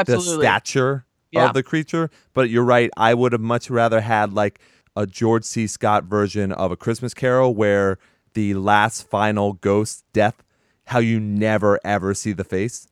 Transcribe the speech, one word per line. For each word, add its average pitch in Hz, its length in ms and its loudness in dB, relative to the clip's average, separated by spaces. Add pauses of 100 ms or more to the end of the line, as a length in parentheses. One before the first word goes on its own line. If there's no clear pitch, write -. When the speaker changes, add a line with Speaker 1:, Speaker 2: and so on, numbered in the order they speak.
Speaker 1:
the 123 80 2
Speaker 2:
Absolutely. 170 320 0
Speaker 1:
stature 127 580 0 (260)
Speaker 2:
Yeah. 123 160 2
Speaker 1:
of 117 80 0
the 131 80 0
creature. 160 480 -4 (240)
But 127 160 2
you're 120 140 2
right. 120 320 4
I 113 180 4
would 123 160 2
have 117 100 0
much 117 300 -4
rather 117 300 2
had, 107 320 0
like, 104 260 -2 (380)
a 104 100 -4
George 113 380 -2
C. 110 240 -6
Scott 104 360 0
version 101 460 -2
of 92 220 -4
A 87 40 -8
Christmas 117 380 -6
Carol, 127 400 0
where 101 440 2 (360)
the 101 200 -2
last 104 540 0
final 104 440 0
ghost 101 600 -2
death, 107 300 0 (440)
how 127 120 -2
you 113 220 2
never, 104 640 2
ever 98 280 -2
see 104 200 -4
the 92 100 -6
face. 95 500 -6